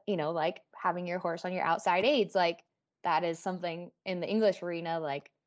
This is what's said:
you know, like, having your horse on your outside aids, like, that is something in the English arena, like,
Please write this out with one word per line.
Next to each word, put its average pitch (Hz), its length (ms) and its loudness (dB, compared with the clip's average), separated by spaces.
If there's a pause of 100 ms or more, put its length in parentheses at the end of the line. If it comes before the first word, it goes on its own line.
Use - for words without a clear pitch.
you 202 100 0
know, 156 140 0
like, 170 300 -2 (140)
having 180 320 -2
your 175 120 -4
horse 175 260 -4
on 180 80 -4
your 185 120 -2
outside 175 400 2
aids, 226 300 4
like, 170 280 2 (400)
that 165 220 2
is 165 140 0
something 175 520 -6 (140)
in 185 160 -4
the 165 80 -2
English 208 340 2
arena, 170 380 -2
like, 143 300 -4 (160)